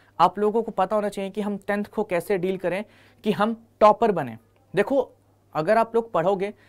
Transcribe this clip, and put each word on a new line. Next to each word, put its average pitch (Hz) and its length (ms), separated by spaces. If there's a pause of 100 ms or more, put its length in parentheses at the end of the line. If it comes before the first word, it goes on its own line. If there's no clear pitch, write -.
(200)
आप 185 200
लोगों 208 240
को 226 80
पता 190 240
होना 208 140
चाहिए 196 220
कि 214 100
हम 202 160 (100)
टेंथ 208 180
को - 180
कैसे 175 340
डील 185 200
करें 185 260 (420)
कि 214 60
हम 220 240 (240)
टॉपर 214 320
बने। 131 260 (360)
देखो, 247 380 (440)
अगर 160 220
आप 226 180
लोग 226 160
पढ़ोगे, 190 420 (160)